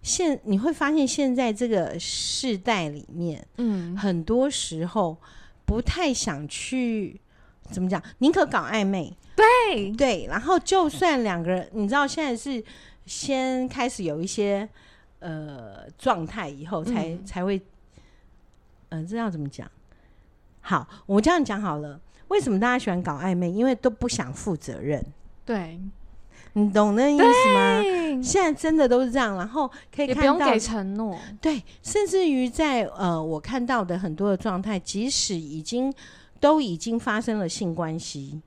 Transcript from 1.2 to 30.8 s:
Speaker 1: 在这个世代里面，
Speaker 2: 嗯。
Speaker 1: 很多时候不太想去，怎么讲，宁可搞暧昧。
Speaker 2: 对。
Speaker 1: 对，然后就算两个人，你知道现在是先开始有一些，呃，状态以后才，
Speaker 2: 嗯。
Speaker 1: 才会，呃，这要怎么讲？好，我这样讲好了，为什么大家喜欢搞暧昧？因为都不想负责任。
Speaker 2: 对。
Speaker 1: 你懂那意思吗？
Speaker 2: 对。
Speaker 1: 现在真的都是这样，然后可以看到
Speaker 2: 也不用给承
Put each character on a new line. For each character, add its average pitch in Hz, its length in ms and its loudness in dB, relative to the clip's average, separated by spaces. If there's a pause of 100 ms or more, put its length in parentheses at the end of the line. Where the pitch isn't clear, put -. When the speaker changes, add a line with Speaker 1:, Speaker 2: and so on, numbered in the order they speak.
Speaker 1:
在 240 160 0
这 233 160 -2
个 180 300 -2
世 - 580 -4
代 185 340 -2
里 147 220 -12
面， 170 320 -6 (140)
Speaker 2:
嗯。 190 400 -4
Speaker 1:
很 185 260 0
多 247 240 2
时 170 380 -4
候 175 320 -2 (480)
不 214 160 0
太 320 320 0
想 147 340 -4
去， 233 720 -4 (520)
怎 185 100 -6
么 185 80 0
讲， 208 100 0 (200)
宁 277 120 4
可 330 140 4
搞 247 140 -2
暧 196 260 0
昧。 190 260 -2 (240)
Speaker 2:
对。 427 580 6
Speaker 1:
对， 220 360 2
然 170 120 -2
后 339 180 4
就 359 280 2
算 294 360 2
两 180 180 0
个 165 80 -2
人， 180 240 0
你 208 140 -2
知 240 80 0
道 285 100 4
现 277 180 -4
在 247 140 -2
是 240 260 -6 (440)
先 262 600 -2
开 254 220 -2
始 208 140 -8
有 156 180 -4
一 185 60 -4
些， 202 420 -2 (480)
呃， 147 800 -14
状 202 260 0
态 185 240 -8
以 143 200 -14
后 175 160 -4
才， 202 260 -2
Speaker 2:
嗯。 180 160 -10
Speaker 1:
才 180 180 -6
会， 190 160 -2 (1300)
呃， 160 140 -6
这 196 140 -8
要 233 100 -2
怎 165 120 -6
么 143 100 -6
讲？ - 180 -14 (960)
好， 160 260 -2 (200)
我 196 120 6
这 285 120 6
样 339 120 6
讲 208 160 -2
好 165 200 -2
了， 147 200 -10 (280)
为 403 120 4
什 269 140 0
么 190 60 4
大 233 80 4
家 247 100 2
喜 233 140 0
欢 180 100 0
搞 175 120 -4
暧 175 220 -2
昧？ 175 140 0
因 208 160 0
为 262 80 4
都 247 160 2
不 240 180 -2
想 131 240 -4
负 170 240 -4
责 123 240 -10
任。 135 240 -2 (400)
Speaker 2:
对。 175 360 -6 (800)
Speaker 1:
你 208 140 4
懂 208 240 4
那 262 140 6
意 294 80 4
思 415 60 8 (300)
吗？ 480 280 4
Speaker 2:
对。 330 420 0
Speaker 1:
现 381 180 2
在 320 120 4
真 320 240 2
的 277 100 6
都 247 160 4
是 240 80 -2
这 269 80 0
样， 214 160 0
然 180 100 -6
后 262 240 -2 (240)
可 294 80 -4
以 285 60 0
看 254 80 0
到 294 80 2
Speaker 2:
也 277 80 6
不 - 80 2
用 269 140 4
给 226 40 4
承 220 360 -4